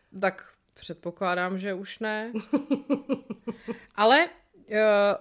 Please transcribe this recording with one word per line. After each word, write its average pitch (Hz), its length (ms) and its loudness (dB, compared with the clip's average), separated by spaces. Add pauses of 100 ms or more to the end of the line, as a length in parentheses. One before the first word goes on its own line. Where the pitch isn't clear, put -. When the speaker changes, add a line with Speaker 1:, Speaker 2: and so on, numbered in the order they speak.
(200)
Speaker 1:
Tak 190 240 -2 (300)
předpokládám, 180 840 -4
že 190 160 -4
už 196 240 -12
ne. 214 340 -6 (840)
Speaker 2:
<laughs> - 840 -12
Speaker 1:
Ale, 262 320 6 (420)
eh, 214 100 0 (400)